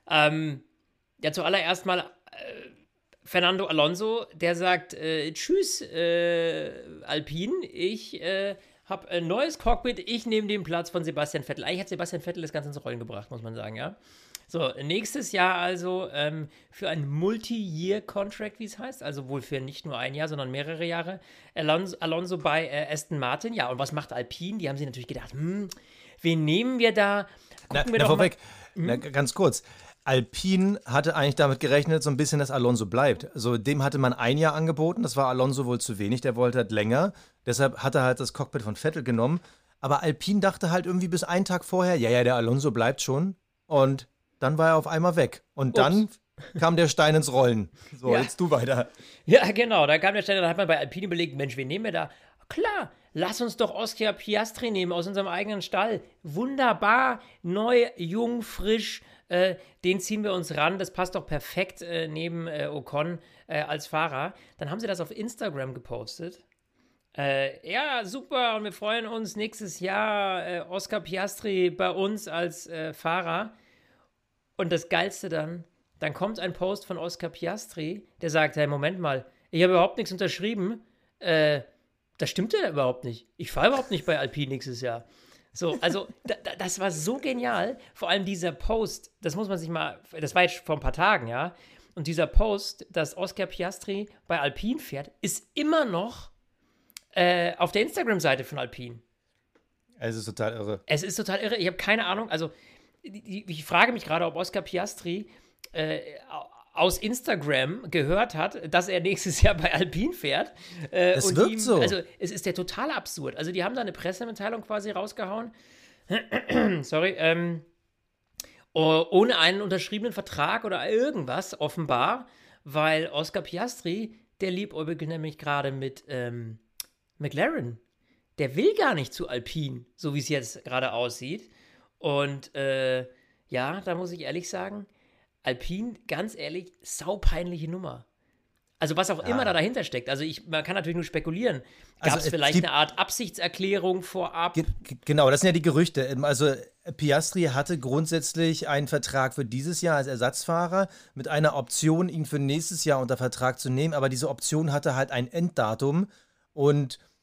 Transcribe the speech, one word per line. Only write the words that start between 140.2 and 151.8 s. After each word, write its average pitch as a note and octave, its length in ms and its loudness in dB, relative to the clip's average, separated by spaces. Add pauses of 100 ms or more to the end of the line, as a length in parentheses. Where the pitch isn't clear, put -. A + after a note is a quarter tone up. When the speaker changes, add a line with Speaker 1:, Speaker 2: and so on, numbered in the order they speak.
Speaker 1:
ich, - 240 -8
man D#3+ 160 -2
kann F3 100 -4
natürlich E3+ 220 -2
nur E3+ 80 -2
spekulieren. E3 580 -2 (380)
Speaker 2:
Also D3+ 160 4
Speaker 1:
Gab's E3 100 0
Speaker 2:
es D3+ 60 0
Speaker 1:
vielleicht D3+ 220 2
Speaker 2:
gibt F3 120 6
Speaker 1:
eine C#3+ 80 -2
Art D3+ 240 2
Absichtserklärung F#3 1040 -2
vorab? F3 540 -4
Speaker 2:
Ge-, E3 100 2 (160)
ge-, - 240 -12
genau, D3 240 6
das C#3+ 120 6
sind F#3 80 6
ja E3+ 40 4
die E3 80 4
Gerüchte. D#3 400 4
Ähm, C3 240 -2
also C#3+ 260 4 (460)
Piastri D3+ 460 2
hatte D3 340 0
grundsätzlich D#3+ 920 0
einen C#3+ 200 0
Vertrag C3 480 0
für C#3 100 -2
dieses C3+ 360 -4
Jahr E3 160 4
als C3+ 100 0
Ersatzfahrer E3+ 800 0 (260)
mit C3+ 140 -8
einer D3+ 280 4
Option, D#3 540 2